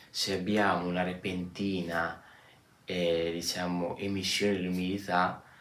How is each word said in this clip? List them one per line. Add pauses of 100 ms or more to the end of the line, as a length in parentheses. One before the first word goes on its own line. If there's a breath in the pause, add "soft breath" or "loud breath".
se
abbiamo
una
repentina, (640 loud breath)
eh,
diciamo,
emissione
dell'umidità, (180 loud breath)